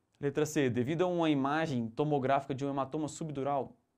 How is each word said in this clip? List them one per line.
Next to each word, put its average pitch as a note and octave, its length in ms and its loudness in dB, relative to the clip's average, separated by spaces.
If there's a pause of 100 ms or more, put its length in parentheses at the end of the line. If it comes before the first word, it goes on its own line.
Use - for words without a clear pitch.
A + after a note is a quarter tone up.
(200)
Letra C#3+ 260 0
C. D3 240 2
Devido B2 320 0
a F#3 40 4
uma E3+ 220 2
imagem C#3 600 0
tomográfica C#3 640 0
de C3 100 -6
um C#3+ 40 -2
hematoma C#3 400 -4
subdural, C#3 640 -4 (240)